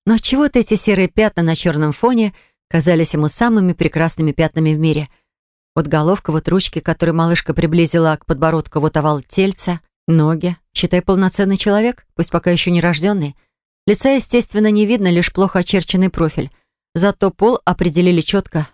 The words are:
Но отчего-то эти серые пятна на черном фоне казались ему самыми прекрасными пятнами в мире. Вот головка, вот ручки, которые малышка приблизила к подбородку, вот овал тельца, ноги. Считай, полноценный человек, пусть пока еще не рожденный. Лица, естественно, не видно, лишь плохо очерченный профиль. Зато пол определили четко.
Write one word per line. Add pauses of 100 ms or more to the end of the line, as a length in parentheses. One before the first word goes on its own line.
Но
отчего-то
эти
серые
пятна
на
черном
фоне (360)
казались
ему
самыми
прекрасными
пятнами
в
мире. (680)
Вот
головка,
вот
ручки,
которые
малышка
приблизила
к
подбородку,
вот
овал
тельца, (280)
ноги. (160)
Считай,
полноценный
человек, (100)
пусть
пока
еще
не
рожденный. (520)
Лица,
естественно,
не
видно,
лишь
плохо
очерченный
профиль. (460)
Зато
пол
определили
четко.